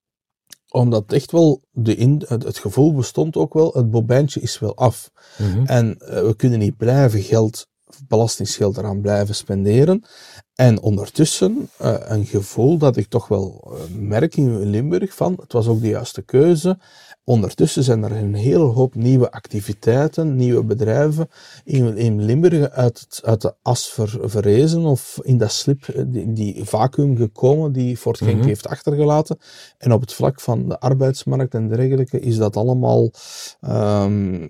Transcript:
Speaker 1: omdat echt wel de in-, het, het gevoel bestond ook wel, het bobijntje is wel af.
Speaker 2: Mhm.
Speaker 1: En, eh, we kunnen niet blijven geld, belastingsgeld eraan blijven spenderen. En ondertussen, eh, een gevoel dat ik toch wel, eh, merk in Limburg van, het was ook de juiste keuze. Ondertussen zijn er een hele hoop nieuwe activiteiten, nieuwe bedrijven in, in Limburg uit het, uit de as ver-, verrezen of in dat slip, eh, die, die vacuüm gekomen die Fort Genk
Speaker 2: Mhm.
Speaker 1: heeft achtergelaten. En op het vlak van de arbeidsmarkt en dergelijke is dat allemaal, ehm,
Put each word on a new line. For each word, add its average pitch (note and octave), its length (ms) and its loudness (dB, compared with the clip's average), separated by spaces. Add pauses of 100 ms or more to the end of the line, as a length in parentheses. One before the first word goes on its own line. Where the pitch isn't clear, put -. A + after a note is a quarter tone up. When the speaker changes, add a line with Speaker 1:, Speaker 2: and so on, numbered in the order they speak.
(680)
Speaker 1:
omdat A#2 440 0
echt - 180 -2
wel E3 300 4 (100)
de A2 240 0
in-, C#3 320 2
het, A#2 160 -4
het G2 140 -8
gevoel C3+ 360 2
bestond D3 420 -2
ook D#3+ 180 -2
wel, D#3+ 200 2
het A#2 180 2
bobijntje B2 500 0
is - 180 -8
wel G#2 180 -6
af. - 340 0 (260)
Speaker 2:
Mhm. G#2 280 0
Speaker 1:
En, A#2+ 320 0
eh, - 240 -6
we G#2+ 140 2
kunnen A#2+ 240 2
niet G#2 180 -2
blijven A#2 440 2
geld, A2+ 460 0 (400)
belastingsgeld G#2+ 720 -2
eraan G2+ 240 -6
blijven G2+ 340 -2
spenderen. A#2 680 2 (520)
En A#2+ 260 6
ondertussen, D#3 960 0
eh, A#2 220 -2
een G#2+ 260 -2
gevoel A2+ 520 0
dat C#3+ 200 2
ik A2 100 -4
toch - 200 -4
wel, F#2+ 360 -4 (100)
eh, F2 240 -14
merk A2 400 -2
in A2+ 320 0
Limburg D#3+ 460 -2
van, F3 260 -2
het - 120 -18
was A#2 140 2
ook A2+ 140 2
de A2+ 60 -2
juiste G#2+ 340 -6
keuze. E3+ 560 2 (460)
Ondertussen B2 600 0
zijn A#2 200 0
er G#2 80 -4
een G#2 220 -4
hele C#3+ 300 2
hoop B2+ 320 0
nieuwe B2 360 2
activiteiten, C3+ 1040 -2
nieuwe B2 280 2
bedrijven B2 640 0 (360)
in, A#2+ 340 0
in A2 260 0
Limburg D3 460 2
uit B2 300 -2
het, - 240 -18
uit A2+ 180 0
de - 200 -4
as - 260 -2
ver-, G#2+ 360 -6
verrezen A#2 600 2
of - 360 -2
in B2+ 160 2
dat G#2+ 140 0
slip, - 360 -4
eh, C3 200 -6
die, A2+ 260 -6
die G#2+ 320 -6
vacuüm C3 520 0
gekomen C#3 540 0
die B2 260 -4
Fort - 200 -4
Genk G#2 200 0
Speaker 2:
Mhm. A#2+ 100 2
Speaker 1:
heeft - 200 -2
achtergelaten. D3+ 720 0 (400)
En B2 160 2
op A2+ 80 4
het B2 120 -10
vlak C3+ 280 -2
van B2 280 -4
de - 100 -8
arbeidsmarkt C3 760 -2
en A2+ 140 -2
dergelijke C3 520 -2
is A#2 180 0
dat G#2+ 200 0
allemaal, A#2+ 540 2 (500)
ehm, G2+ 880 -2